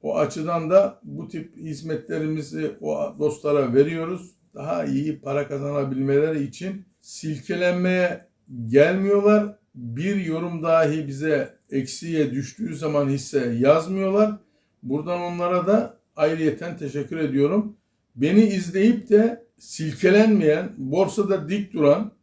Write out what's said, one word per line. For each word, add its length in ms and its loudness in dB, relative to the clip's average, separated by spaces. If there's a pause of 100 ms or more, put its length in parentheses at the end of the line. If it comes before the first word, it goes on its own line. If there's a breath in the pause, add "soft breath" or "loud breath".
O 120 -2
açıdan 520 -2
da 340 4
bu 240 -12
tip 300 -14
hizmetlerimizi 1120 -6 (100)
o 380 -4
dostlara 540 0
veriyoruz. 580 0 (240)
Daha 300 -4
iyi 340 -4
para 280 -4
kazanabilmeleri 960 0
için 420 -10 (160)
silkelenmeye 1300 -2 (400)
gelmiyorlar. 880 4 (200)
Bir 400 -4
yorum 480 -4
dahi 440 2
bize 460 -2 (180)
eksiye 600 -2
düştüğü 440 -8
zaman 340 -2
hisse 500 -2
yazmıyorlar. 800 2 (440)
Buradan 380 -4
onlara 460 -2
da 300 0 (180)
ayrıyeten 640 -2
teşekkür 400 -8
ediyorum. 600 0 (380)
Beni 260 4
izleyip 680 2
de 360 2 (120)
silkelenmeyen, 1200 2
borsada 720 -2
dik 240 -4
duran 380 2 (120)